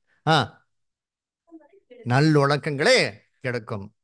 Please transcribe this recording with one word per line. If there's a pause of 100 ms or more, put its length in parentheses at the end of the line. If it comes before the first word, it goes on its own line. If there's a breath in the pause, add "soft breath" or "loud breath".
(280)
ಹಾ, (1400)
ನಲ್ಲೊಳಕಂಗಳೇ (140)
ಕೆಡಕಂ.